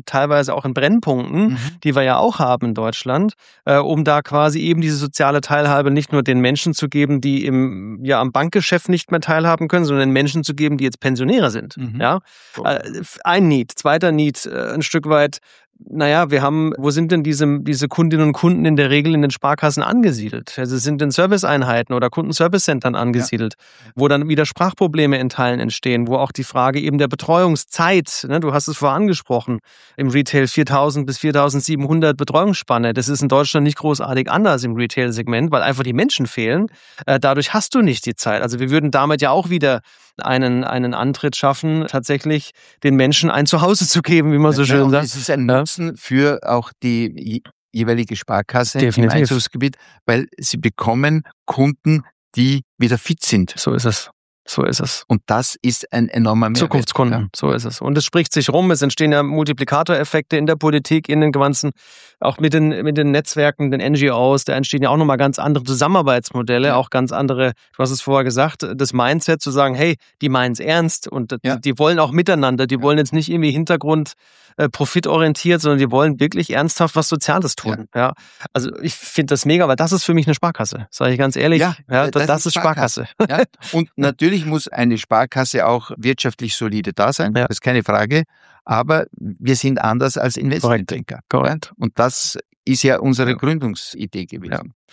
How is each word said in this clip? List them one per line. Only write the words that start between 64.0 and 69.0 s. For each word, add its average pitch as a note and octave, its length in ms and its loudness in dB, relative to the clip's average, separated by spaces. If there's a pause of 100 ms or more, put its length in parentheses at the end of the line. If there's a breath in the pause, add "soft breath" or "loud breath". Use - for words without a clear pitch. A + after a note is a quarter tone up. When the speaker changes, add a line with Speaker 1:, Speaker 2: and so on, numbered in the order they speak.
Speaker 1:
Os, B2+ 320 2
da - 100 -4
entstehen C3+ 300 -2
ja C3 60 2
auch D3 80 2
nochmal D3 180 2
ganz C#3+ 240 0
andere C#3+ 240 0
Zusammenarbeitsmodelle, C3 1080 0
Speaker 2:
Ja. B2 60 2
Speaker 1:
auch B2+ 140 0
ganz B2+ 240 -2
andere, C3 400 0 (240 soft breath)
du - 40 -6
hast C3 100 0
es C3 100 -4
vorher C3+ 240 0
gesagt, B2+ 500 -2
das C3+ 160 -2
Mindset C#3+ 500 0